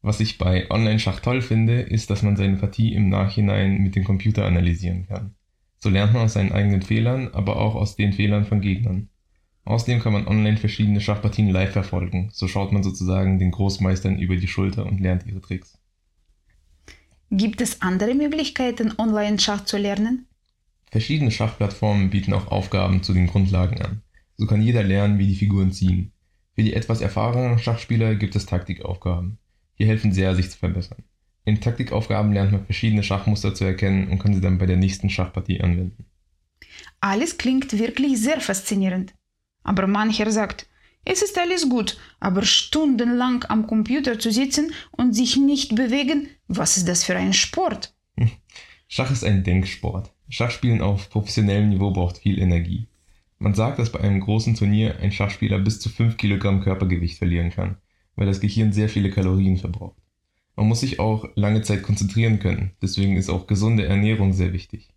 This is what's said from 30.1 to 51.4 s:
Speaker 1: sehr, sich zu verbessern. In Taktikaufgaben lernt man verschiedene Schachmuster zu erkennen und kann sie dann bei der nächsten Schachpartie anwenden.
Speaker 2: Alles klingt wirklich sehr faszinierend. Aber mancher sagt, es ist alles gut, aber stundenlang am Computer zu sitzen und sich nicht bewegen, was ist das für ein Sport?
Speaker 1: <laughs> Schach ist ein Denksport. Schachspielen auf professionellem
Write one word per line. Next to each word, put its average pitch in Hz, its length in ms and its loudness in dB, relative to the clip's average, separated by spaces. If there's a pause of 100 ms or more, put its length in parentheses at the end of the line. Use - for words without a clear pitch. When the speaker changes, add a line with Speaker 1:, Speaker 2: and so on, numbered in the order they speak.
Speaker 1:
sehr, 92 220 2
sich 92 160 0
zu - 60 -20
verbessern. 87 460 -4 (400)
In 107 160 2
Taktikaufgaben 110 720 0
lernt 98 220 2
man 98 100 0
verschiedene 107 400 0
Schachmuster 98 500 0
zu 98 120 -2
erkennen 95 420 0
und 95 120 0
kann 101 140 2
sie 92 60 2
dann 92 180 2
bei 92 80 2
der 90 120 2
nächsten 95 320 2
Schachpartie - 500 -4
anwenden. 90 460 -2 (960)
Speaker 2:
Alles 214 360 -2
klingt 262 400 -2
wirklich 240 440 0
sehr 277 180 0
faszinierend. 190 760 -2 (520)
Aber 190 200 2
mancher 214 460 0
sagt, 208 380 -4 (400)
es 381 120 0
ist 415 160 -2
alles 349 320 0
gut, 233 280 -2 (220)
aber 190 240 -2
stundenlang 247 1040 0
am 214 180 2
Computer 226 540 0
zu 226 100 -2
sitzen 277 440 0 (180)
und 247 220 0
sich 247 240 2
nicht 277 360 2
bewegen, 269 540 0 (220)
was 160 260 0
ist 175 140 0
das 175 160 0
für 180 100 0
ein 185 160 0
Sport? - 640 -2 (220)
Speaker 1:
<laughs> 117 100 2 (600)
Schach 131 200 -2
ist 123 140 -2
ein 95 220 2
Denksport. 92 640 -2 (160)
Schachspielen 117 540 0
auf 101 280 0
professionellem 104 600 2